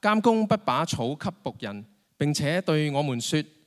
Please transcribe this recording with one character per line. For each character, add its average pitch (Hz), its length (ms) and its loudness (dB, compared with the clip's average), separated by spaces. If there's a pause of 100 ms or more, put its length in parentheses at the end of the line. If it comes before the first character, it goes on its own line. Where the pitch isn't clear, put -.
監 214 180 4
工 220 240 4
不 214 120 2
把 143 280 0
草 135 300 -4
給 180 160 -8 (140)
僕 123 160 -8
人， 104 240 -10 (340)
並 147 160 2
且 156 280 0
對 151 280 0
我 143 140 -2
們 127 160 -2
說 151 240 0 (220)